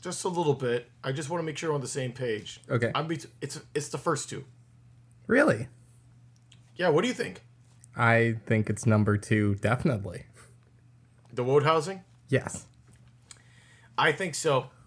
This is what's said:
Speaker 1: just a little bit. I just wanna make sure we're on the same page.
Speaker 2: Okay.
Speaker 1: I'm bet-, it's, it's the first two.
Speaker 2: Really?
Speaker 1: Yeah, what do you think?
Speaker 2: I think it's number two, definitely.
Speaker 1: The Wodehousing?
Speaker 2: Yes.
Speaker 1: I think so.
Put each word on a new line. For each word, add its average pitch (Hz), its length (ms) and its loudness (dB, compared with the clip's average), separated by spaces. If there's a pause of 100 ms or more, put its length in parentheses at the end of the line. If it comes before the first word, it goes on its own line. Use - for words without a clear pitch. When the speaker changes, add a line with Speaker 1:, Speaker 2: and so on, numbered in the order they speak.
Speaker 1:
just 180 220 -8
a 196 40 -2
little 170 260 0
bit. 123 340 -2 (160)
I 135 80 -4
just 147 180 -8
wanna 170 140 -4
make 156 120 -8
sure 160 140 -4
we're 147 60 0
on 135 40 -4
the 123 80 -6
same 127 240 -6
page. 117 560 -6
Speaker 2:
Okay. 117 260 0
Speaker 1:
I'm 147 120 -2
bet-, 160 200 -6 (140)
it's, - 200 -10 (140)
it's 147 140 -4
the 151 100 -6
first 156 300 -4
two. - 160 -10 (840)
Speaker 2:
Really? 240 420 2 (1080)
Speaker 1:
Yeah, 175 140 0
what 160 140 6
do 247 60 0
you 247 60 -2
think? - 280 -8 (540)
Speaker 2:
I 117 400 4 (100)
think 110 220 2
it's 110 180 -4
number 104 300 4
two, 104 400 2
definitely. 101 680 -2 (1080)
Speaker 1:
The 120 120 -2
Wodehousing? 156 580 2 (260)
Speaker 2:
Yes. - 380 -2 (1300)
Speaker 1:
I 147 160 4
think 165 220 -6
so. 139 360 0 (160)